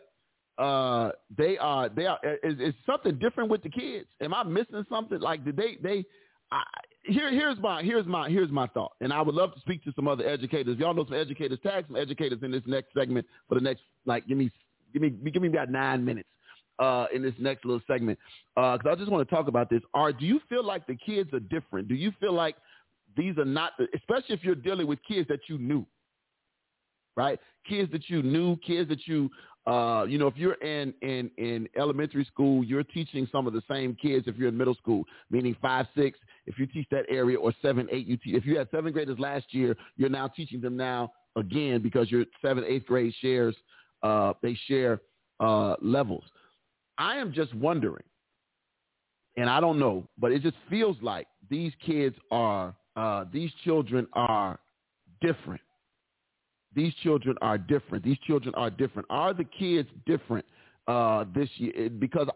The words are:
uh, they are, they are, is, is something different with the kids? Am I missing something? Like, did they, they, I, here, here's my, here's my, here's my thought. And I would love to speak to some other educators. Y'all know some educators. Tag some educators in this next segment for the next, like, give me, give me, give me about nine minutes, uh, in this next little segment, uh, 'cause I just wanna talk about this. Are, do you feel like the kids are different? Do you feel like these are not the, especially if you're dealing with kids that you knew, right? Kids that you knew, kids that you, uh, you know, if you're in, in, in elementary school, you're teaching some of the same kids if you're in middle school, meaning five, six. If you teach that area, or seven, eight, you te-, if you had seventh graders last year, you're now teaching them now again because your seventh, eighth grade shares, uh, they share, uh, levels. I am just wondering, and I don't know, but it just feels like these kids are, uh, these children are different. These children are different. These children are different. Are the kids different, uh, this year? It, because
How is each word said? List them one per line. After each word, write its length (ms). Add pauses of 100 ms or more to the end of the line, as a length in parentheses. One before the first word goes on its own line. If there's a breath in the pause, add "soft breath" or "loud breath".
(580)
uh, 520 (260)
they 220
are, 300
they 180
are, 140 (240)
is, 160
is 140 (120)
something 320
different 320
with 120
the 60
kids? 380 (140)
Am 120
I 120
missing 440
something? 300
Like, 260
did 120
they, 260
they, 220 (480 soft breath)
I, 100 (420)
here, 280
here's 260
my, 240
here's 240
my, 240
here's 200
my 180
thought. 320
And 120
I 80
would 140
love 200
to 60
speak 240
to 120
some 100
other 200
educators. 520
Y'all 160
know 100
some 100
educators. 480
Tag 260
some 80
educators 460
in 100
this 140
next 280
segment 320 (220 soft breath)
for 80
the 40
next, 220 (240)
like, 220
give 100
me, 120 (420)
give 100
me, 80
give 320
me 60
about 220
nine 340
minutes, 240 (520 loud breath)
uh, 340
in 80
this 160
next 260
little 220
segment, 320 (380 loud breath)
uh, 220
'cause 120
I 60
just 140
wanna 160
talk 220
about 220
this. 120 (120)
Are, 180
do 140
you 220
feel 160
like 220
the 100
kids 360
are 80
different? 480
Do 60
you 160 (100)
feel 120
like 240 (600 soft breath)
these 220
are 60
not 340
the, 160
especially 400
if 80
you're 120
dealing 320
with 160
kids 260
that 200
you 100
knew, 260 (1300)
right? 220 (300 soft breath)
Kids 240
that 160
you 140
knew, 360
kids 300
that 180
you, 240 (360 loud breath)
uh, 420
you 100
know, 80
if 100
you're 180
in, 480
in, 340
in 400
elementary 480
school, 400
you're 180
teaching 480
some 160
of 60
the 160
same 260
kids 320
if 100
you're 120
in 80
middle 180
school, 300 (260 loud breath)
meaning 300
five, 340
six. 240 (280 soft breath)
If 120
you 80
teach 240
that 180
area, 300
or 220
seven, 320
eight, 140
you 100
te-, 180
if 120
you 100
had 140
seventh 240
graders 240
last 340
year, 240 (200 loud breath)
you're 120
now 200
teaching 320
them 160
now 360 (240)
again 460
because 280
your 140 (160)
seventh, 280
eighth 180
grade 340
shares, 340 (480 soft breath)
uh, 300 (100)
they 120 (120)
share, 340 (400)
uh, 420
levels. 420 (760 soft breath)
I 160
am 160
just 220
wondering, 500 (1300)
and 100
I 100
don't 200
know, 280 (120)
but 140
it 100
just 140 (120)
feels 320
like 260 (220)
these 240 (120)
kids 300 (160)
are, 440 (200)
uh, 380
these 180 (140)
children 480
are 460 (640)
different. 400 (1120)
These 180 (100)
children 380
are 160
different. 480
These 220
children 280
are 140
different. 400
Are 240
the 120
kids 440 (160)
different, 400 (420 soft breath)
uh, 380 (100)
this 220
year? 180
It, 240
because 380